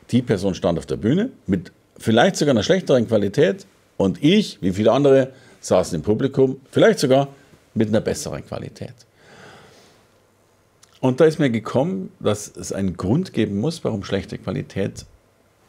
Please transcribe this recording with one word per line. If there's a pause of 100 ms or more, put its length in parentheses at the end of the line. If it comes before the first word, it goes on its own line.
(100)
die
Person
stand
auf
der
Bühne (160)
mit (260)
vielleicht
sogar
einer
schlechteren
Qualität (320)
und
ich,
wie
viele
andere, (280)
saßen
im
Publikum, (100)
vielleicht
sogar (460)
mit
einer
besseren
Qualität. (2000)
Und
da
ist
mir
gekommen,
dass
es
einen
Grund
geben
muss,
warum
schlechte
Qualität, (640)